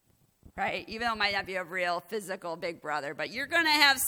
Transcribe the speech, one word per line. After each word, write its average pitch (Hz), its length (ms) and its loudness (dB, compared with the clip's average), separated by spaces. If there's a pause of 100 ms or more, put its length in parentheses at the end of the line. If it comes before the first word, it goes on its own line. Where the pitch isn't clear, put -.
(560)
right? - 320 -2
Even 220 200 -4
though 226 60 0
it 214 40 -8
might 202 160 2
not 196 100 0
be 185 120 -6
a 185 80 -2
real 175 340 0
physical 185 560 -6
big 170 260 -6
brother, 147 320 -4
but 147 180 -6
you're 262 160 -4
gonna 320 260 2
have 285 340 6